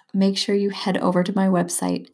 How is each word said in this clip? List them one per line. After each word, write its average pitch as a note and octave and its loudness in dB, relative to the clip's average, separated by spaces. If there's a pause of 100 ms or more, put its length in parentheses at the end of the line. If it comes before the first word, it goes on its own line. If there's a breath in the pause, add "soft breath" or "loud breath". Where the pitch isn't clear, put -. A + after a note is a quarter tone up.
(140)
make G3 2
sure - -2
you G3+ 0
head F#3+ -2
over F3+ 2
to G3 -4
my F#3+ 2
website F3+ 0